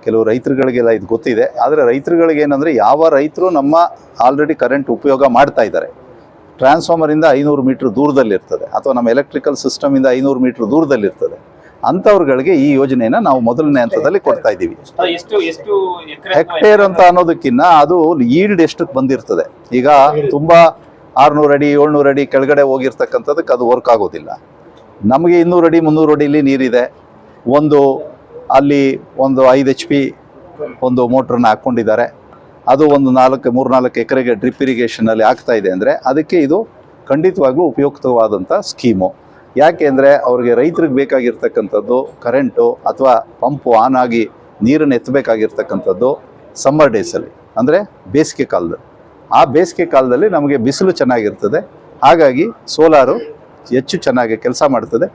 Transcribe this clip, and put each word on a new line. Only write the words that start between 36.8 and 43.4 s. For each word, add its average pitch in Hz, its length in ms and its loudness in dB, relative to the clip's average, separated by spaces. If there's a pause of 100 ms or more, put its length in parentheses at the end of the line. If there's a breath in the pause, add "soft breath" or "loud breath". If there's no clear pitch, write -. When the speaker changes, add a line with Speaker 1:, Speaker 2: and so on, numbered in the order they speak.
Speaker 1:
ಖಂಡಿತವಾಗ್ಲೂ 151 540 0
ಉಪಯುಕ್ತವಾದಂಥ 120 920 -2
ಸ್ಕೀಮು. 110 600 -2 (420 soft breath)
ಯಾಕೆ 160 300 2
ಅಂದ್ರೆ 139 300 4
ಅವ್ರಿಗೆ, 123 380 0
ರೈತರಿಗೆ 160 400 0
ಬೇಕಾಗಿರ್ತಕ್ಕಂಥದ್ದು 123 1120 -2 (140)
ಕರೆಂಟು 120 500 -2
ಅಥವಾ - 420 0
ಪಂಪು 127 580 -4